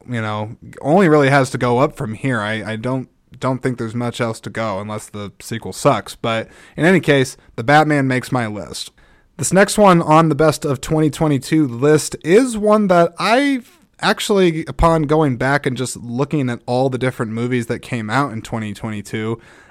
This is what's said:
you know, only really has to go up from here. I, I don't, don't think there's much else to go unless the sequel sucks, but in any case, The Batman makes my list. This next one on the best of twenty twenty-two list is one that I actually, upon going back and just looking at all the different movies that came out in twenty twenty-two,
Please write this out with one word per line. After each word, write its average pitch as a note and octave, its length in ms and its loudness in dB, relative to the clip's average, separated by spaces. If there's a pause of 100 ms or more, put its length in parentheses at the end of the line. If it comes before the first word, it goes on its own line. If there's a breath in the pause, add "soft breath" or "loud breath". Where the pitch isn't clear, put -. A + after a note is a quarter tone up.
you A#2+ 140 -6
know, G#2+ 360 -8 (260)
only F3 260 4
really D3 220 4
has C#3 180 4
to - 80 -8
go B2 220 0
up D3 180 0
from A2 160 -8
here. A#2+ 280 -4
I, G#2+ 320 -6
I A2 40 -6
don't, B2 320 -6 (320)
don't C3 220 -4
think B2+ 160 -4
there's A2+ 160 -8
much A#2+ 260 -6
else A2+ 200 -4
to A2+ 100 -14
go G#2+ 300 -6
unless G#2+ 280 -10
the G2+ 320 -12
sequel G#2+ 320 -10
sucks, A#2 420 0
but A2+ 360 -4 (260 loud breath)
in D3 80 -2
any F3 160 4
case, C3+ 380 0 (180 soft breath)
The A#2 80 -8
Batman D3 420 4
makes B2+ 240 -2
my B2 160 -2
list. G2+ 440 -12 (480 soft breath)
This C#3 120 -4
next G3 280 4
one F#3 240 6
on D#3 260 4
the D3+ 60 2
best D3+ 320 2
of C#3 160 -4
twenty D#3 260 0
twenty-two D3+ 580 0
list C#3 560 2
is A3 360 2
one G#3 300 2
that E3+ 300 4
I B3 440 0 (380)
actually, F3+ 680 2
upon E3 380 2
going D3 320 2
back C3+ 280 0
and C3 120 -2
just B2 200 -6
looking C3 540 -4
at A#2+ 160 -8
all B2+ 240 0
the B2 80 -4
different B2 340 -4
movies A#2+ 360 -2
that A#2 100 -4
came A2+ 320 -8
out B2+ 220 -2
in A2 100 -8
twenty G#2+ 320 -8
twenty-two, A2 640 -8 (300 loud breath)